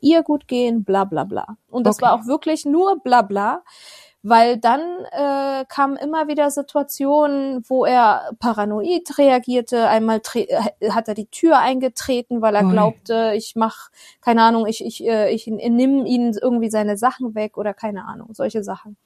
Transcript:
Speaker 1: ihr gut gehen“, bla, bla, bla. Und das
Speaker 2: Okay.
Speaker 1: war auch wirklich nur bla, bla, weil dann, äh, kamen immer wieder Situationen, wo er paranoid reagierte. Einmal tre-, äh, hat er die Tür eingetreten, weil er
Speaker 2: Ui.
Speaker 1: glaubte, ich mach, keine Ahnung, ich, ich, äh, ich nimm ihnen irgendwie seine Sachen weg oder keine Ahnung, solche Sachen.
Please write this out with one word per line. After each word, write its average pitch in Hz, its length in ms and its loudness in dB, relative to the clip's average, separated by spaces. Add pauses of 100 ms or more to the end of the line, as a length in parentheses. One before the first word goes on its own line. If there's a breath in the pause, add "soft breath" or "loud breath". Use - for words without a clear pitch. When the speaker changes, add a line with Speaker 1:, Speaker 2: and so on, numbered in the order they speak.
Speaker 1:
ihr 320 200 4
gut 294 260 -4
gehen“, 233 360 -2
bla, 196 220 -2
bla, 156 180 -6
bla. 202 340 -10 (120)
Und 233 180 -2
das 214 100 0
Speaker 2:
Okay. 247 80 0
Speaker 1:
war 214 80 4
auch 220 140 -4
wirklich 311 380 -2
nur 339 340 2
bla, 247 220 4
bla, 202 420 -2 (600 loud breath)
weil 233 340 6
dann, 240 240 2 (300)
äh, 277 540 -2
kamen 277 320 -2
immer 302 300 -4
wieder 294 240 0
Situationen, 277 1160 -2
wo 262 180 2
er 233 540 2
paranoid 220 800 -2
reagierte. 247 720 2
Einmal 220 320 2
tre-, - 280 -4
äh, 208 440 -2
hat 226 160 -2
er 208 80 -4
die 214 100 -10
Tür 320 320 4
eingetreten, 247 840 -2
weil 220 140 2
er 208 100 4
Speaker 2:
Ui. 180 60 4
Speaker 1:
glaubte, 220 640 0
ich 220 200 -8
mach, 220 340 -4 (320 soft breath)
keine 226 220 4
Ahnung, 226 240 4
ich, 226 180 -6
ich, - 180 -10
äh, 214 280 2
ich 226 160 -4
nimm 247 580 2
ihnen 240 340 0
irgendwie 233 300 0
seine 208 280 -2
Sachen 226 360 -2
weg 214 240 -6
oder 208 160 -4
keine 202 320 -10
Ahnung, 220 280 -16
solche 214 300 -4
Sachen. 202 320 -12 (100)